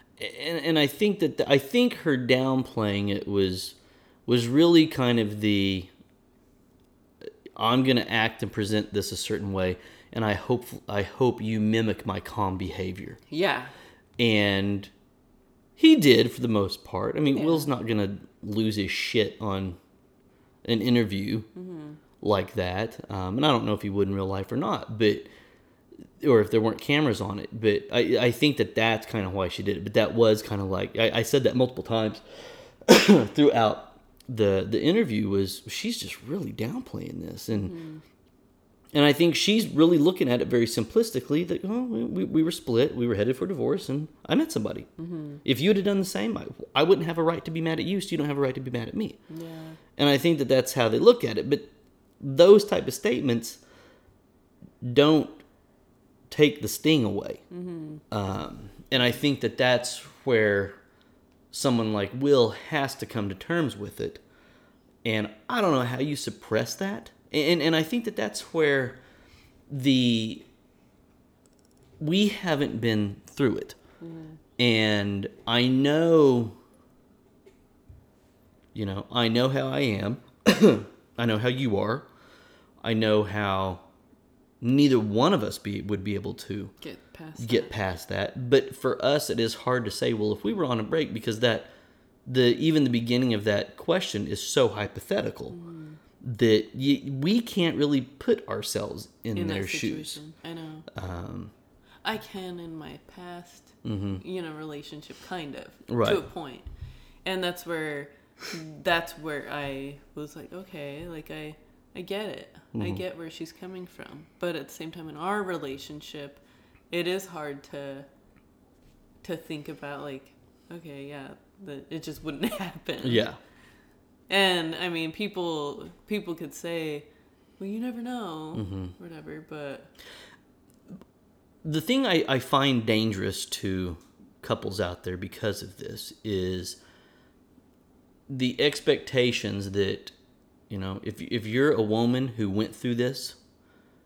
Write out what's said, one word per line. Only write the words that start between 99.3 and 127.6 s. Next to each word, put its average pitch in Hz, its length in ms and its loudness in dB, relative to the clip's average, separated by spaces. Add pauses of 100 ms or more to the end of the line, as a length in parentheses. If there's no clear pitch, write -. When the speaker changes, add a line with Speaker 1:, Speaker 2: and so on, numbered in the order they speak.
Speaker 2:
In 98 100 -2
that 98 80 -2
Speaker 1:
their 98 120 -4
shoes. - 460 -4
Speaker 2:
situation. 151 200 -16 (120)
I 165 80 -12
know. 160 300 -14 (120)
Speaker 1:
Um, 90 560 -10 (540)
Speaker 2:
I 214 120 -4
can 185 420 -12
in 165 180 -14
my 151 220 -16 (160)
past, 175 480 -18 (220)
Speaker 1:
Mm-hmm. 98 420 -6
Speaker 2:
you 185 140 -8
know, 160 120 -10
relationship, 151 640 -16 (100)
kind 160 280 -10
of, - 120 -16 (220)
Speaker 1:
Right. 113 220 2
Speaker 2:
to 190 80 2
a - 20 -6
point. 147 400 -12 (640)
And 185 180 -4
that's 175 220 -6
where, 156 440 -6 (720)
that's 170 340 0
where 147 340 -8
I 139 440 -8 (200)
was 147 220 -12
like, 143 160 -18
"Okay, 160 540 -14
like, 160 240 -14
I, 156 240 -12 (400)
I 185 60 -12
get 196 280 -8
it. - 260 -16
I - 220 -16
Speaker 1:
Mm-hmm. 110 180 -4
Speaker 2:
get 180 220 -8
where 165 140 -12
she's 160 200 -14
coming 185 360 -16
from." - 380 -20 (140)
But 175 160 -4
at 151 120 -10
the - 60 -20
same 160 180 -12
time, 160 180 -14
in 147 80 -16
our 190 260 -4
relationship, 147 960 -10 (520)
it 170 160 -4
is 190 180 -4
hard 147 460 -12
to, 139 320 -12 (1200)
to 175 140 -8
think 156 320 -12
about, 143 320 -12
like, 139 240 -12 (460)
"Okay, 151 360 -16
yeah, 143 220 -16 (360)
that 143 240 -14
it 160 140 -10
just 151 200 -14
wouldn't 156 300 -6
<laughs> - 60 -8
happen." - 440 -10
Speaker 1:
Yeah. 117 300 0 (960)
Speaker 2:
And, 180 460 2
I 180 140 -6
mean, 165 220 -4
people, 170 800 -6 (180)
people 175 280 -6
could 156 180 -12
say, 160 500 -8 (560)
"Well, 196 100 -10